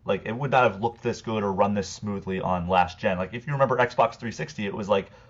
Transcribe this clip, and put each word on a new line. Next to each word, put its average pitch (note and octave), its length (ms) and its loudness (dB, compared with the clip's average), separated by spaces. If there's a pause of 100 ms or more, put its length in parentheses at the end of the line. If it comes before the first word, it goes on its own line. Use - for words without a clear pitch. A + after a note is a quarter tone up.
like, G2 220 -2
it A2 100 -4
would C3+ 160 -4
not B2 180 6
have G2 120 -6
looked A#2 200 -2
this A#2 200 -4
good A2 200 -2
or G2+ 120 0
run G2+ 200 2
this G2+ 140 -2
smoothly F#2+ 540 -6
on F2 260 -2
last F2+ 320 2
gen." F#2+ 180 0
Like, F#2 160 -6
if A#2+ 140 -10
you D3 60 -4
remember C3 240 2
Xbox B2 380 2
three A2+ 180 -8
sixty, - 320 -6
it G2 80 -4
was, G2+ 160 -4
like, G2 220 2 (180)